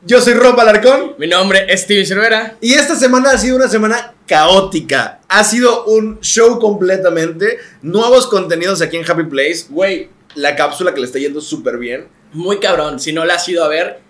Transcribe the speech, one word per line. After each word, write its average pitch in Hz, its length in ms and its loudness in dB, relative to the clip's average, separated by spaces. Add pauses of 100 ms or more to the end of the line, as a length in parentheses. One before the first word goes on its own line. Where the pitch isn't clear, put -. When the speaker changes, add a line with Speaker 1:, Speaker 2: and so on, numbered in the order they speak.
Speaker 1:
Yo 240 140 6
soy 240 140 4
Rob 247 260 6
Alarcón. 226 580 4
Speaker 2:
Mi 151 100 -6
nombre 190 420 2
es 185 180 0
Timmy 202 180 2
Cervera. 220 540 -2
Speaker 1:
Y 233 140 0
esta 294 240 2
semana 254 340 2
ha 254 60 4
sido 254 180 0
una 262 140 2
semana 220 440 -2 (140)
caótica. 165 1000 0
Ha 208 160 2
sido 233 400 0
un 220 340 0
show 233 400 2
completamente. 185 960 -2 (240)
Nuevos 226 460 2
contenidos 175 540 -2
aquí 165 160 -4
en 165 120 -8
Happy 170 140 0
Place. 151 460 -4
Güey, 170 400 -4 (260)
la 143 220 -4
cápsula 156 360 -2
que 151 60 -6
le 123 60 -4
está 127 140 -8
yendo 143 200 -6
súper 127 380 -8
bien. 120 320 -10 (240)
Speaker 2:
Muy 185 260 -4
cabrón. 156 400 -2
Si 156 140 -8
no 165 100 -4
la 175 120 0
has 170 120 -6
ido 170 160 -2
a 156 60 0
ver 165 400 -4